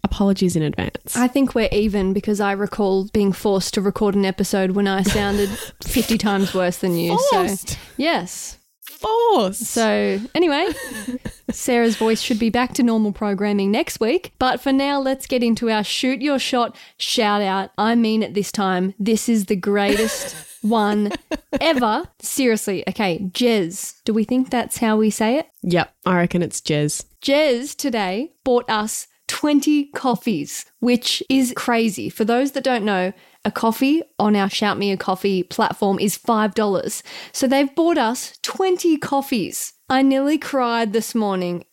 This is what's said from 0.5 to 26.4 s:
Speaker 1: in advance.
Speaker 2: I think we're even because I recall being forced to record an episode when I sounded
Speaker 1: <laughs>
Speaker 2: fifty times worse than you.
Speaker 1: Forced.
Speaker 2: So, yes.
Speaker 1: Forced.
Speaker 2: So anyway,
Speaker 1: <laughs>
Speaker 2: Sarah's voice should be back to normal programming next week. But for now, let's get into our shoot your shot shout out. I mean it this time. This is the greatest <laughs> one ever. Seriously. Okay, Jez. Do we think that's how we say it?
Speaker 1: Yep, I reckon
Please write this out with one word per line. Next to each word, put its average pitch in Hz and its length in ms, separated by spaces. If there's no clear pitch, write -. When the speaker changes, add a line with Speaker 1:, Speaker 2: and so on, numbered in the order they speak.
Speaker 1:
in 160 60
advance. - 560
Speaker 2:
I 247 100
think 262 280
we're 220 160
even 202 420
because 202 260
I 202 120
recall 196 600
being 202 220
forced 196 400
to 208 80
record 202 320
an 202 100
episode 190 480
when 202 160
I 196 140
sounded 202 480
Speaker 1:
<laughs> - 340
Speaker 2:
fifty 226 360
times 196 340
worse 180 240
than 180 180
you. 170 220
Speaker 1:
Forced. 359 380
Speaker 2:
So, - 80
yes. 254 640
Speaker 1:
Forced. 427 760
Speaker 2:
So 208 540
anyway, 320 340
Speaker 1:
<laughs> - 400
Speaker 2:
Sarah's 233 440
voice 220 260
should 220 180
be 226 100
back 247 260
to 277 60
normal 220 300
programming 202 580
next 240 300
week. 247 400
But 254 220
for 277 100
now, 277 280
let's 269 280
get 247 160
into 233 260
our 214 140
shoot 254 380
your 277 180
shot 240 360
shout 208 440
out. 190 360
I 220 180
mean 220 280
it 175 100
this 202 180
time. 185 460
This 214 300
is 220 180
the 208 120
greatest 202 800
<laughs> - 120
one 208 500
ever. 277 460
Seriously. 220 680
Okay, 190 320
Jez. 208 640
Do 233 80
we 220 100
think 254 260
that's - 280
how 220 200
we 214 140
say 226 260
it? 320 120
Speaker 1:
Yep, 175 320
I 185 100
reckon 175 260